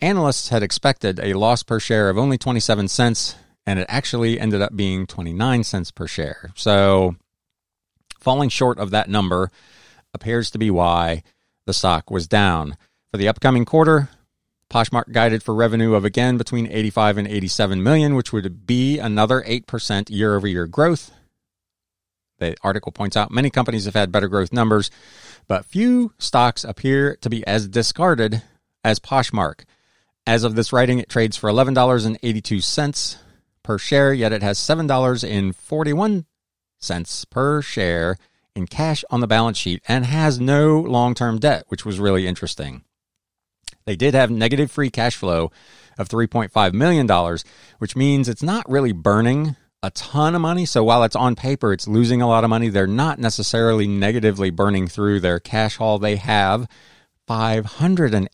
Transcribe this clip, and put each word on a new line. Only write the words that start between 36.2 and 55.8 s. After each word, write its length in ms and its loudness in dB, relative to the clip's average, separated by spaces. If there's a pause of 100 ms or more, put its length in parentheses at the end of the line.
cents 460 -8
per 360 -2
share 560 -2 (380)
in 100 -6
cash 460 -4
on 80 0
the 80 0
balance 300 2
sheet 300 -4
and 180 0
has 340 0
no 400 4
long-term 580 0
debt, 300 0
which 180 -8
was 140 -6
really 260 2
interesting. 580 -8 (1040)
They 100 -4
did 200 2
have 160 4
negative 400 0
free 180 -2
cash 260 -2
flow 360 -2 (480)
of 80 -6
three 180 0
point 260 -2
five 220 2
million 320 2
dollars, 380 0 (340)
which 180 -6
means 320 2
it's 140 -6
not 260 -4
really 260 0
burning 640 2 (260)
a 60 -4
ton 460 -2
of 60 0
money. 220 -2
So 200 0
while 200 6
it's 120 0
on 200 0
paper, 380 -2
it's 140 -8
losing 340 2
a 60 2
lot 160 4
of 80 2
money, 180 0
they're 160 2
not 320 -2
necessarily 680 0
negatively 640 0
burning 360 0
through 340 0
their 180 0
cash 380 -2
haul. 200 0